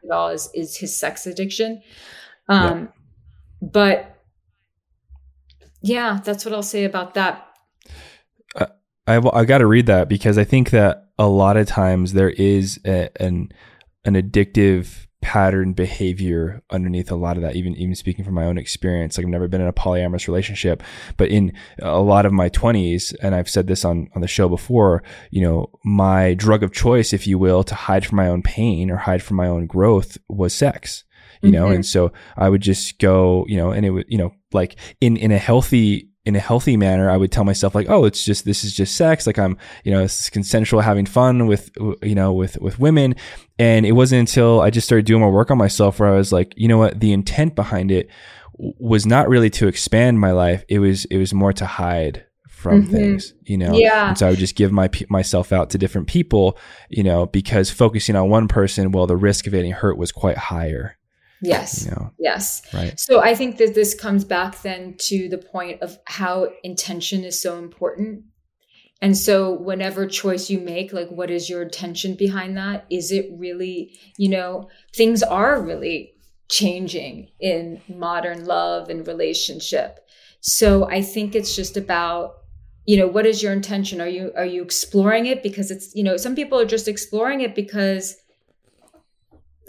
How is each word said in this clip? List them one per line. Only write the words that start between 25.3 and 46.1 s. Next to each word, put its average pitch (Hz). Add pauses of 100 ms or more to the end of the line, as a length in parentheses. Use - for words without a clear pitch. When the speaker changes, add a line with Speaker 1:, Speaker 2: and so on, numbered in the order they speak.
Speaker 2:
you 95
know, 82 (120)
my 95
drug 107
of 98
choice, 120
if 101
you 95
will, 92
to -
hide 95
from 104
my 95
own 87
pain 92
or 90
hide 90
from 98
my 90
own 85
growth 95 (100)
was 98
sex, - (380)
you 101
know? 87
Speaker 1:
Mm-hmm. 95
Speaker 2:
And 92
so 87 (260)
I 95
would 98
just -
go, 92
you 101
know, 87
and 104
it 98
would, 92
you 107
know, 87 (220)
like, 92 (260)
in, 117
in 107
a 98
healthy, 117 (160)
in 104
a 98
healthy 123
manner, 95
I 92
would 95
tell 113
myself, 98
like, 104
"Oh, 185
it's -
just, 101
this 101
is 101
just 98
sex. 160
Like, 107
I'm, 95 (260)
you 98
know, 98
it's -
consensual, 107
having 101
fun 123
with, 104
w-, 107
you 104
know, 95
with, 92
with 98
women." 139 (460)
And 113
it 104
wasn't 127
until 117
I 98
just 117
started 110
doing 110
more 101
work 107
on 127
myself 101
where 104